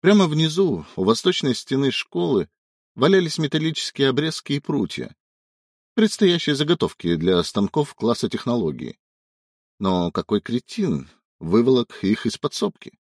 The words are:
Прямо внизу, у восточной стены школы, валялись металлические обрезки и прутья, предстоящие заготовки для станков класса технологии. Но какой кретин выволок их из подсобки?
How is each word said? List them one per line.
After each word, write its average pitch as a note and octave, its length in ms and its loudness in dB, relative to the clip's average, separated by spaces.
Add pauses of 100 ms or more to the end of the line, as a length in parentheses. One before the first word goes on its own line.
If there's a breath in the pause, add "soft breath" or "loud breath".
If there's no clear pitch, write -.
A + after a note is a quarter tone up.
Прямо G3 220 6
внизу, D#3 580 0 (120)
у F#2 80 -2
восточной B2+ 500 2
стены C#3 360 -2
школы, C#3+ 600 -2 (440)
валялись E3+ 440 2
металлические D#3 720 -2
обрезки D3 420 -4
и C#3+ 80 -2
прутья, - 560 -6 (800)
предстоящие F3 600 2
заготовки C3 600 0
для F2 260 2
станков G#2 520 -2
класса A#2 340 -2
технологии. F#2 720 -6 (800)
Но F2+ 340 0
какой G2+ 300 -2
кретин A#2+ 680 -4 (320)
выволок A#2 640 2
их G2+ 220 0
из A2 100 -2
подсобки? - 640 -8